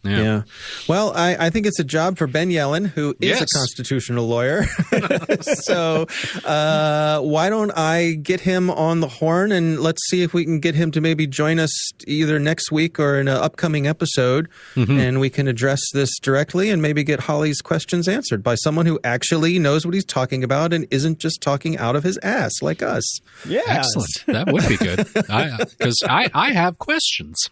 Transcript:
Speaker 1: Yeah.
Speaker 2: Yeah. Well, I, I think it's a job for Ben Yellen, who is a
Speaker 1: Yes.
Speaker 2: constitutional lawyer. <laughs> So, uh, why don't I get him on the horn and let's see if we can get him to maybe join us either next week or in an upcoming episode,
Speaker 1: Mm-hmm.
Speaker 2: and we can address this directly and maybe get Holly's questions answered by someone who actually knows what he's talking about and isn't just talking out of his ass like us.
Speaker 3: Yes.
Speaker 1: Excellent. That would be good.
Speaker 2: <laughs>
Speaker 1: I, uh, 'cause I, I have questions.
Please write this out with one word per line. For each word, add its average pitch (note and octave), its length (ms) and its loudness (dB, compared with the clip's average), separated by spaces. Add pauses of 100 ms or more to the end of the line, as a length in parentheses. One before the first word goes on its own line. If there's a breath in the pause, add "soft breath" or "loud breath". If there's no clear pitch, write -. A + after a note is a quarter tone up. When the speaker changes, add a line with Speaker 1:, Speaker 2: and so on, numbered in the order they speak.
Speaker 1:
Yeah. G2+ 200 0
Speaker 2:
Yeah. G#2+ 180 2 (460 loud breath)
Well, G3 280 2
I, F3 200 2 (120)
I - 40 4
think G#3 160 0
it's G3+ 120 -2
a E3 40 0
job D#3+ 340 0
for E3 80 0
Ben D#3 240 0
Yellen, D#3+ 380 0
who D3 240 -2 (100)
is G#3 160 2
a C4 40 0
Speaker 1:
Yes. - 120 0
Speaker 2:
constitutional B2 760 -2
lawyer. B2 380 0 (260)
<laughs> A3 500 0
So, E3 680 0 (380 loud breath)
uh, D3+ 760 2
why D#3 280 2
don't G#3+ 260 0
I E3 380 2
get D#3+ 280 -2
him F#3 280 2
on E3 300 0
the D#3+ 80 0
horn E3+ 440 0
and E3 280 2
let's D#3+ 300 0
see F3+ 140 2
if E3+ 100 -2
we F3 100 2
can D#3+ 160 0
get D#3 160 0
him D#3+ 160 2
to D#3 100 0
maybe D#3 260 0
join D3+ 320 0
us D#3 120 0 (360)
either D3+ 320 0
next D3+ 320 0
week D#3 280 0
or C#3+ 200 2
in C#3 80 0
an C3+ 100 2
upcoming D3+ 500 0
episode, D3+ 600 0 (260 loud breath)
Speaker 1:
Mm-hmm. B2+ 240 4
Speaker 2:
and C3 200 2
we C3+ 100 2
can C#3 180 0
address C3 340 0 (120)
this C#3 160 2 (100)
directly D3+ 500 0
and F3+ 120 2
maybe D3+ 220 2
get C#3+ 180 -2
Holly's D3+ 400 0
questions E3 460 -2
answered F#3 360 -2
by A#2+ 120 2
someone D#3+ 300 2
who E3 180 2
actually D#3+ 560 0
knows D3+ 260 2
what E3+ 80 -2
he's F#3+ 120 0
talking C3 380 -2
about D3 300 0
and E3+ 180 0
isn't D#3 280 0
just - 220 -4
talking D3 360 -2
out A#2 180 -2
of D3 80 0
his F#3+ 200 -2
ass G3+ 280 -2 (100)
like D3+ 220 -2
us. - 200 -2 (440 loud breath)
Speaker 3:
Yes. B3+ 200 -2
Speaker 1:
Excellent. D3+ 420 0 (180)
That G3 260 0
would E3+ 140 2
be - 100 2
good. F2+ 300 0 (100)
Speaker 2:
<laughs> - 120 -2
Speaker 1:
I, C3 200 0
uh, B2 160 -4 (140)
'cause A#2+ 180 0 (100)
I, D3+ 260 2
I A3 180 2
have F3 280 2
questions. - 580 -2 (140)